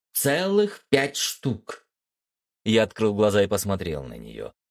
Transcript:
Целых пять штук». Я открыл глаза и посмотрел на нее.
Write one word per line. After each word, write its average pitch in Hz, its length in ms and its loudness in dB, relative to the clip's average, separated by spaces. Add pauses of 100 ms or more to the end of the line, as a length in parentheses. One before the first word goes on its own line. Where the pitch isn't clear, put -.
(140)
Целых 196 760 0
пять 139 260 2
штук». - 720 -6 (760)
Я 110 200 4
открыл 107 300 0
глаза 104 300 4
и 98 40 2
посмотрел 92 560 -4
на 57 140 -14
нее. 55 360 -14 (180)